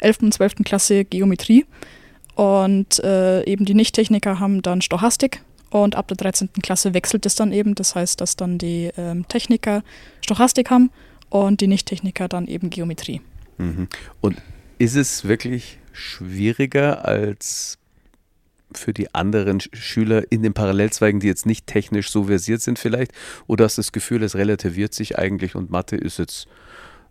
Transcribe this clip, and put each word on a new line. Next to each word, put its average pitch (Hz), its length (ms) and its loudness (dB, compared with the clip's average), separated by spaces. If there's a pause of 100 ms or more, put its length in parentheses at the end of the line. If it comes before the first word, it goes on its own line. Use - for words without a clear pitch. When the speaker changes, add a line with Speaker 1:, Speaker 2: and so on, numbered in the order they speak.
Speaker 1:
elften 220 240 4
und 214 80 4
zwölften 202 320 2
Klasse 196 400 2
Geometrie 196 600 4 (680)
und, 196 720 4
äh, 185 400 4
eben 196 180 0
die 196 100 2
Nicht-Techniker 214 640 2
haben 196 260 0
dann 180 180 0
Stochastik - 640 0 (260)
und 208 260 2
ab - 140 -4
der 185 80 -4
dreizehnten 190 440 -4
Klasse 185 320 -2
wechselt 180 320 0
es - 100 0
dann 208 180 0
eben. 208 200 2
Das - 220 -2
heißt, 180 240 -2
dass - 160 -4
dann 180 220 -4
die, 170 400 -4
ähm, 175 320 -6
Techniker 220 520 0 (380)
Stochastik 240 520 2
haben 254 200 6 (380)
und 196 320 2
die 196 60 4
Nicht-Techniker 190 600 -2
dann 175 200 -6
eben 175 220 -6
Geometrie. 170 520 -8 (380)
Speaker 2:
Mhm. 87 280 -4 (320)
Und - 220 -2 (360)
ist 120 200 2
es - 260 -2
wirklich 117 540 -4 (160)
schwieriger 117 1120 -2
als - 720 -4 (1000)
für - 160 -6
die - 220 -6
anderen 98 460 0
Sch-, - 160 -10
Schüler 110 560 0
in 110 100 0
den 107 140 0
Parallelzweigen, 104 640 2
die 98 80 0
jetzt - 180 0
nicht 110 220 -2
technisch 104 420 -2
so 104 140 0
versiert 101 360 0
sind 120 200 -4
vielleicht? 123 320 -2 (340)
Oder 110 200 4
hast - 120 -2
du 110 60 -2
das - 80 -6
Gefühl, 117 320 -2
es 101 100 -4
relativiert 98 600 -2
sich - 240 -6
eigentlich 92 340 -2
und 92 160 -8
Mathe 90 260 -4
ist - 220 -6
jetzt, - 300 -8 (640)